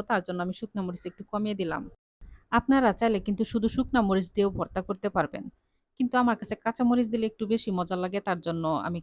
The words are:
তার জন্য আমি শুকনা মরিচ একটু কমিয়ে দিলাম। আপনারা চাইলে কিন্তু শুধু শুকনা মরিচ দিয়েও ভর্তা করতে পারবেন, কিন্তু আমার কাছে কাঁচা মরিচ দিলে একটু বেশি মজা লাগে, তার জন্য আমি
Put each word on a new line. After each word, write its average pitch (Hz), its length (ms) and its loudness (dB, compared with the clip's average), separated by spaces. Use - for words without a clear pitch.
তার 208 160 2
জন্য 180 200 -4
আমি 180 140 -4
শুকনা 214 260 -6
মরিচ 180 240 -8
একটু - 200 -14
কমিয়ে 208 300 -2
দিলাম। 165 220 -2
আপনারা 254 320 6
চাইলে 226 260 2
কিন্তু 202 160 0
শুধু 226 220 2
শুকনা 254 340 2
মরিচ 190 260 2
দিয়েও 202 240 2
ভর্তা 185 300 -4
করতে 202 280 -4
পারবেন, 190 300 -2
কিন্তু 247 220 0
আমার 240 180 2
কাছে 214 140 -6
কাঁচা 233 240 0
মরিচ 240 240 4
দিলে 220 180 0
একটু - 220 -8
বেশি 220 260 0
মজা 180 240 -2
লাগে, 190 260 -2
তার 175 180 0
জন্য 165 180 -2
আমি 175 160 -4